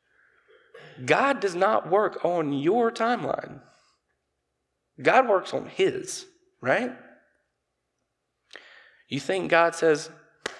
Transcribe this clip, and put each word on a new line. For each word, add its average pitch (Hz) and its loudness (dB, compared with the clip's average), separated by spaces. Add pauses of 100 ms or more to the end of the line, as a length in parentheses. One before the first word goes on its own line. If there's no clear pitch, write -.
(1040)
God 220 2
does 185 -4
not 190 0
work 196 0
on 160 -2
your 208 2
timeline. 226 -4 (1400)
God 226 4
works 190 0
on 131 -6
his, - -2 (360)
right? 202 0 (2000)
You 135 -8
think 185 -4
God 170 4
says, 156 0 (500)